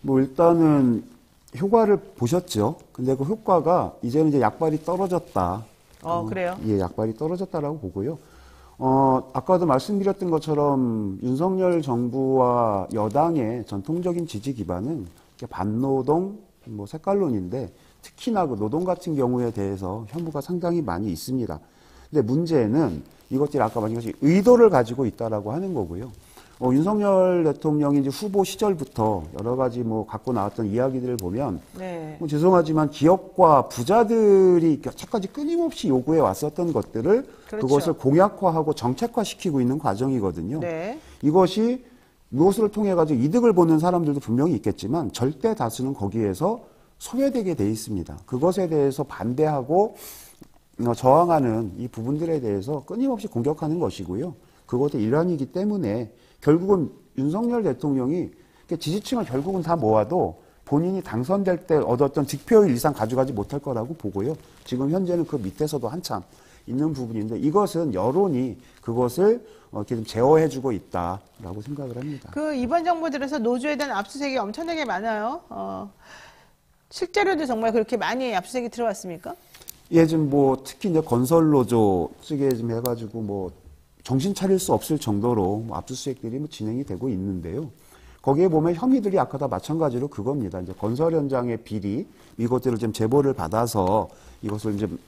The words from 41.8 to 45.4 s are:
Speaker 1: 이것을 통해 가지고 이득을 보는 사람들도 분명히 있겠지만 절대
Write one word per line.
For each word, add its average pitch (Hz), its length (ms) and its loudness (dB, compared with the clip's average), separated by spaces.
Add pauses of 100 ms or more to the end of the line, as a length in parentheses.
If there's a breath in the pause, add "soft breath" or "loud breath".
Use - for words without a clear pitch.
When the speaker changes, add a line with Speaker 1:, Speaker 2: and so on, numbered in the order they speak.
Speaker 1:
이것을 196 380 4
통해 208 260 0
가지고 156 260 2
이득을 220 320 4
보는 165 240 6
사람들도 160 420 2
분명히 135 360 0
있겠지만 110 560 -4
절대 156 420 -2